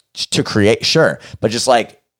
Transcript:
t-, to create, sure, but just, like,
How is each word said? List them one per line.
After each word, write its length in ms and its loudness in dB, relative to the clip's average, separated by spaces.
t-, 180 -10
to 140 -2
create, 420 0
sure, 320 2
but 100 -2
just, 160 -4
like, 340 0